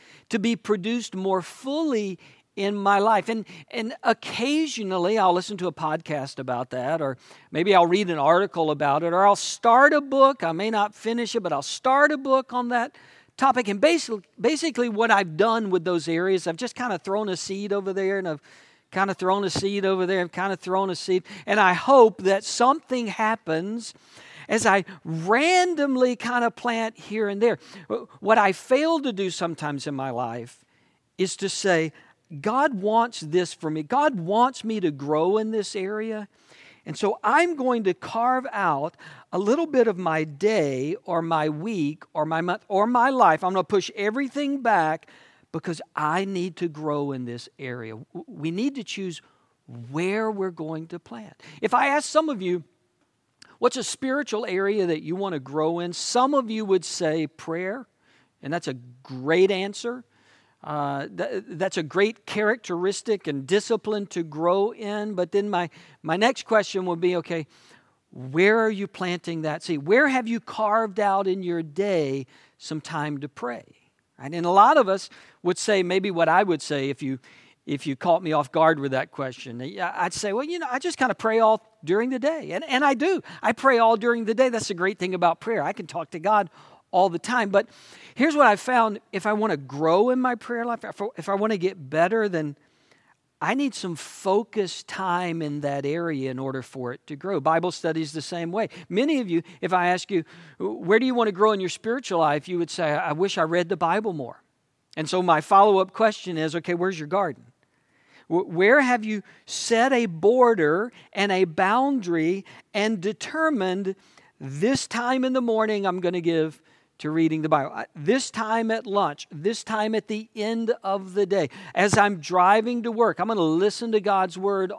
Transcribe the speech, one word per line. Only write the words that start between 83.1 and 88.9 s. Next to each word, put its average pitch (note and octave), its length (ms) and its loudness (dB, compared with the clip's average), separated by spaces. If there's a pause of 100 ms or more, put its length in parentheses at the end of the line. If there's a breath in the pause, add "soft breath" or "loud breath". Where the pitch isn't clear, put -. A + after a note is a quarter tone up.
I A3 80 2
pray B3+ 260 2
all A3+ 180 6
during A#3 300 0
the A3 80 -2
day. B3+ 160 4
That's A#3 200 -4
the G3+ 40 -4
great F#3 240 -2
thing F#3 160 -4
about E3+ 260 2
prayer. A3 220 -4
I D#3 100 -2
can F#3+ 140 -10
talk D#3+ 260 -10
to F3+ 80 -12
God G3+ 300 2 (400 loud breath)
all F#3 200 4
the E3 100 -4
time. A3+ 300 -2
But G3+ 180 2 (480 loud breath)
here's D4 180 2
what C#4+ 140 6
I've G#3 140 4
found. A3+ 400 0 (100)